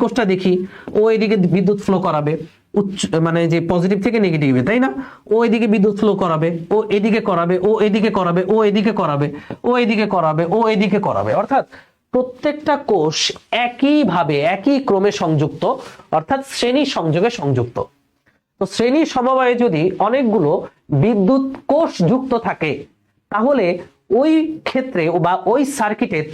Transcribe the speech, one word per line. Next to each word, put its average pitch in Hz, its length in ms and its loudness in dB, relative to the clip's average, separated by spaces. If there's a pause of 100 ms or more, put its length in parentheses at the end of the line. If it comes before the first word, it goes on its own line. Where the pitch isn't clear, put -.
কোষটা 233 300 0
দেখি, 185 200 0 (480)
ও - 0 - (140)
এদিকে 214 220 0 (180)
বিদ্যুৎ 202 320 2
ফ্লো 190 100 2 (100)
করাবে, 151 260 0 (480)
উচ্চ, 196 200 -6 (260)
মানে 165 140 2 (120)
যে 170 60 2 (140)
পজিটিভ 185 340 0
থেকে 226 200 0
নেগেটিভে, 143 420 2
তাই 226 160 0
না? 277 60 -2 (440)
ও - 20 2 (100)
এদিকে 226 280 2
বিদ্যুৎ 208 260 2
ফ্লো 214 120 4 (100)
করাবে, 165 260 0 (260)
ও - 20 2 (200)
এদিকে 214 240 0 (100)
করাবে, 170 260 0 (120)
ও - 20 4 (160)
এদিকে 214 320 2
করাবে, 175 240 0 (120)
ও - 20 4 (120)
এদিকে 208 320 0
করাবে, 147 260 0 (420)
ও - 20 2 (120)
এদিকে 214 320 0
করাবে, 160 300 0 (120)
ও - 20 2 (160)
এদিকে 190 320 2
করাবে। 104 240 -2 (100)
অর্থাৎ 262 240 0 (500)
প্রত্যেকটা 294 600 -2 (160)
কোষ 160 280 0 (480)
একইভাবে, 226 680 2 (200)
একই 269 220 0 (100)
ক্রমে 196 320 2
সংযুক্ত, 156 420 0 (560)
অর্থাৎ 269 220 -2 (160)
শ্রেণী 262 280 0 (120)
সংযোগে 175 340 0 (100)
সংযুক্ত। 123 360 -2 (840)
তো 196 40 0 (100)
শ্রেণী 262 280 2 (120)
সমবায়ে 254 400 2 (100)
যদি 160 180 0 (240)
অনেকগুলো 220 440 2 (520)
বিদ্যুৎ 233 420 2 (260)
কোষ 302 220 2 (180)
যুক্ত 262 220 0 (140)
থাকে, 160 260 -4 (600)
তাহলে 220 340 2 (540)
ওই 311 120 4 (360)
ক্ষেত্রে 262 340 -2 (220)
বা 175 80 2 (200)
ওই 277 80 2 (160)
সার্কিটে 214 420 -2 (160)